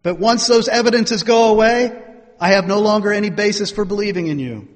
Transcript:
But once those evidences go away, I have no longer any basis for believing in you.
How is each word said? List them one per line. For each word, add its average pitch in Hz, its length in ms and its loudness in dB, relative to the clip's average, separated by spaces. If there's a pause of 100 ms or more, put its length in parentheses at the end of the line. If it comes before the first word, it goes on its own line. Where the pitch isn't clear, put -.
But 170 180 -4
once 220 280 0
those 226 200 2
evidences 233 560 0
go 226 260 4
away, 233 420 2 (480)
I 180 140 2
have 190 140 2
no 196 120 0
longer 214 340 0
any 208 160 -2
basis 208 420 -2
for 208 140 -4
believing 196 420 -4
in 147 120 -4
you. 117 360 -10